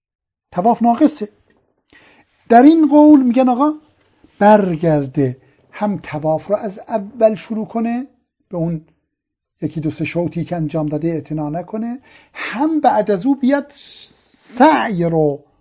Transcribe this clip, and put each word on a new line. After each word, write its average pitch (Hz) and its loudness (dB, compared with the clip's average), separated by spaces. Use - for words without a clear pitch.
طواف 220 0
ناقصه. 233 0
در 233 6
این 311 6
قول 302 8
می‌گن 254 2
آقا 269 0
برگرده، 156 2
هم 202 -6
طواف 156 -4
رو 202 -2
از 208 -8
اول 220 -2
شروع 214 -8
کنه، 233 -6
به 180 -10
اون 165 -6
یکی 151 -6
دو 151 -4
سه 156 -6
شوطی 170 -4
که 170 -8
انجام 156 -4
داده 151 -4
اعتنا 156 -6
نکنه، 220 -10
هم 294 -4
بعد 226 0
از 196 -2
او 277 2
بیاد 277 -2
سعی 233 0
رو 156 0